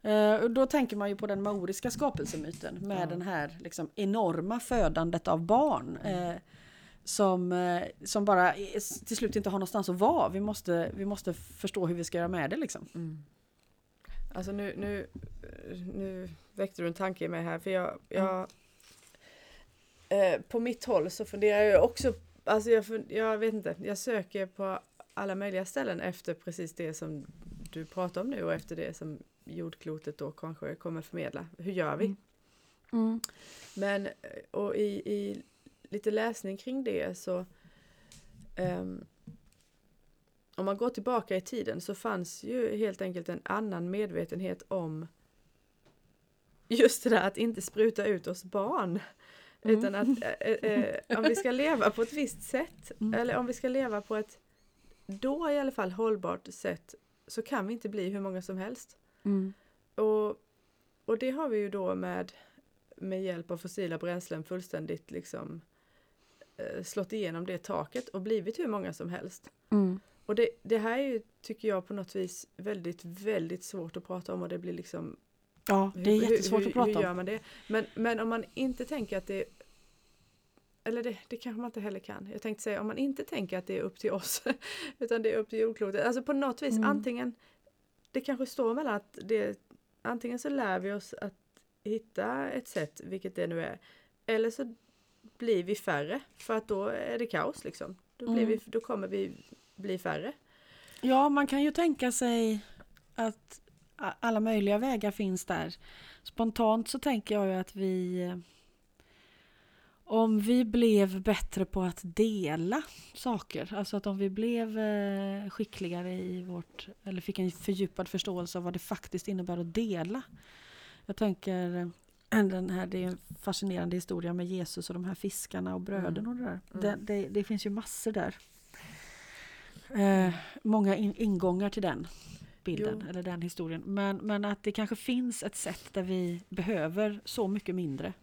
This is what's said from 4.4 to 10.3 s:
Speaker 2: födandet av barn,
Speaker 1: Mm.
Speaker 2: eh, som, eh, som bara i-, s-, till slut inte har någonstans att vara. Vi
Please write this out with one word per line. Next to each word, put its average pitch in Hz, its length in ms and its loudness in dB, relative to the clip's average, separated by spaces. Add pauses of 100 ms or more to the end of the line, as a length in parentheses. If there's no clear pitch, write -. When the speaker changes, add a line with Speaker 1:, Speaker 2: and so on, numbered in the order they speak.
Speaker 2:
födandet 170 680 2
av 165 180 4
barn, 220 580 4
Speaker 1:
Mm. 180 280 -2
Speaker 2:
eh, 170 60 -6 (680)
som, 185 480 2
eh, 180 320 2 (200)
som 202 220 0
bara 180 320 8
i-, 196 200 -6
s-, - 280 -6
till 220 120 -4
slut 220 180 0
inte 202 140 2
har 196 100 0
någonstans 190 300 0
att 180 100 0
vara. 262 300 6
Vi 185 100 -2